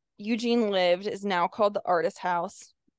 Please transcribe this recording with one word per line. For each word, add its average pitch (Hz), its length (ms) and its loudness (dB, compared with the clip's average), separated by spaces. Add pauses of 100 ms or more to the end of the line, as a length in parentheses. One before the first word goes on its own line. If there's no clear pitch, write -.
(180)
Eugene 233 520 0
lived 185 360 2
is 196 180 -6
now 185 240 0
called 208 260 0
the - 100 -4
Artist 175 340 0
House. 180 540 -4 (260)